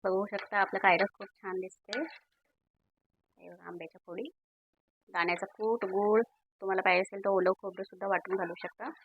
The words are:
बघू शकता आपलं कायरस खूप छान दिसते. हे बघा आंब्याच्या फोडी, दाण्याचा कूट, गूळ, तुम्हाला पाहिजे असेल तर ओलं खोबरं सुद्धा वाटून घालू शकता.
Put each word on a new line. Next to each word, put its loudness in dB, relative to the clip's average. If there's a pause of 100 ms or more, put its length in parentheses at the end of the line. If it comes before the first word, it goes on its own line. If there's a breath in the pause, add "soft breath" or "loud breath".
बघू 0
शकता -6
आपलं 0
कायरस 6
खूप -14 (140)
छान -6
दिसते. -10
हे -18
बघा -20
आंब्याच्या -14
फोडी, -8 (800)
दाण्याचा 0 (100)
कूट, 0
गूळ, 4 (400)
तुम्हाला 0
पाहिजे 4
असेल -8
तर 2
ओलं 4
खोबरं -10
सुद्धा -10
वाटून -2
घालू -4
शकता. -10 (140)